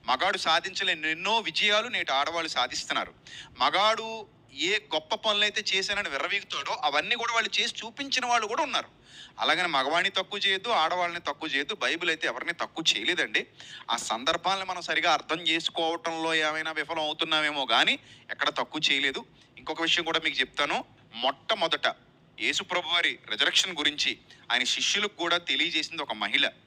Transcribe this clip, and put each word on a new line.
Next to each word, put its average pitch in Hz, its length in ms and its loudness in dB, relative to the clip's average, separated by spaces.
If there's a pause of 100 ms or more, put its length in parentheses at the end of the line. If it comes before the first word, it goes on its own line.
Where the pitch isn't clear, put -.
మగాడు 170 320 0
సాధించలేని 170 720 0
ఎన్నో 190 280 0
విజయాలు 208 480 2
నేడు 175 240 -4
ఆడవాళ్ళు 156 380 0
సాధిస్తున్నారు. 123 640 -2 (460)
మగాడు 214 680 2 (260)
ఏ 175 240 0
గొప్ప 202 380 -4
పనులైతే 208 460 0
చేశానని 196 480 -2
విర్రవీగుతాడో 185 640 -4
అవన్నీ 202 440 0
కూడా 233 180 -4
వాళ్ళు 220 260 2
చేసి 208 140 0 (120)
చూపించిన 254 400 -2
వాళ్ళు 233 220 4
కూడా 269 160 2
ఉన్నారు. 247 260 -2 (500)
అలాగని 156 280 4
మగవాడిని 156 420 2
తక్కువ 190 300 -4
చేయొద్దు, 196 300 0
ఆడవాళ్ళని 175 520 2
తక్కువ - 280 -4
చేయొద్దు. 143 260 -2
బైబిల్ 165 340 0
అయితే 156 180 0
ఎవరిని 160 260 -4
తక్కువ 160 300 -6 (140)
చేయలేదండి. - 500 0 (440)
ఆ 117 60 0
సందర్భాలను 165 680 -2
మనం 180 160 -6
సరిగా 160 320 2
అర్థం 160 340 -2
చేసుకోవటంలో 165 880 0
ఏమైనా 156 360 0
విఫలం 156 280 -4
అవుతున్నామేమో 151 680 0
కానీ 170 340 2 (320)
ఎక్కడ 143 180 -2
తక్కువ 151 320 -4 (100)
చేయలేదు. 139 340 0 (320)
ఇంకొక 156 240 -6
విషయం 165 240 2
కూడా 160 180 0
మీకు 151 160 -2
చెప్తాను. 151 460 0 (280)
మొట్టమొదట 185 760 0 (520)
యేసు 127 240 0
ప్రభు 175 260 -2
వారి 160 300 2 (100)
రిజరెక్షన్ 165 480 2
గురించి 147 340 0 (400)
ఆయన 123 120 2
శిష్యులకు 196 540 0
కూడా 170 200 0
తెలియజేసింది 156 680 -2
ఒక 120 100 -6
మహిళ. 107 320 0 (220)